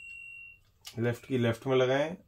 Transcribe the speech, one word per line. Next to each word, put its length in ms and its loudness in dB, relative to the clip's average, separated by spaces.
लेफ्ट 260 -2
की 120 -2
लेफ्ट 300 0
में 100 2
लगाएं, 380 4